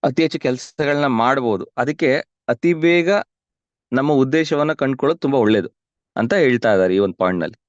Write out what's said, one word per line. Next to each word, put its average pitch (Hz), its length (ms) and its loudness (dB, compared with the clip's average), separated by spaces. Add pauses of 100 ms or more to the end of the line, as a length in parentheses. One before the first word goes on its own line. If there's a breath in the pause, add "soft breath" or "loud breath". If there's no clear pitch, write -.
ಅತಿ 139 200 0
ಹೆಚ್ಚು 160 160 -2
ಕೆಲ್ಸಗಳನ್ನ 143 680 -4
ಮಾಡ್ಬೋದು. 120 600 0 (100)
ಅದಕ್ಕೆ 139 480 -2 (240)
ಅತಿ 175 260 0
ಬೇಗ 170 360 2 (840)
ನಮ್ಮ 139 200 0
ಉದ್ದೇಶವನ್ನ 151 600 0
ಕಂಡ್ಕೊಳ್ಳೋದು 143 460 -2
ತುಂಬಾ 139 200 -2
ಒಳ್ಳೇದು 107 300 2 (480)
ಅಂತ 117 180 -2
ಹೇಳ್ತಾ 123 380 2
ಇದ್ದಾರೆ 92 240 2
ಈ - 20 2
ಒಂದು 98 160 0
ಪಾಯಿಂಟ್ 90 260 -2
ನಲ್ಲಿ. 78 280 -8